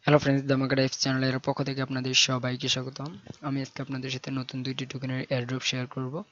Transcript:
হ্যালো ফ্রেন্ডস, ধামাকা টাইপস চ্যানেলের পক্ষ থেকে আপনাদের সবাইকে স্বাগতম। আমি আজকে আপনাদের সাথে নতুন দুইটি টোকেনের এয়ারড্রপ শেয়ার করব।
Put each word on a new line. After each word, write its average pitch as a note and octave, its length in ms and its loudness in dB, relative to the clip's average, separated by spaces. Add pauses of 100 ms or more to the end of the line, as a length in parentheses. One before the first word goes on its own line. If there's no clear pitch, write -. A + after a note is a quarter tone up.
হ্যালো D3 140 8
ফ্রেন্ডস, C#3 300 4
ধামাকা C3+ 280 4
টাইপস C3 220 2
চ্যানেলের C3 400 2
পক্ষ C#3 240 0
থেকে C3+ 200 -2
আপনাদের C3 320 -2
সবাইকে B2+ 540 2
স্বাগতম। C3+ 500 -4 (220)
আমি C#3 200 -2
আজকে C3+ 220 -8
আপনাদের C3 280 -6
সাথে C3 200 -6
নতুন C3 320 -4
দুইটি C3 240 -4
টোকেনের C3 440 -4
এয়ারড্রপ B2 320 -2
শেয়ার B2+ 240 -2
করব। C3+ 460 -6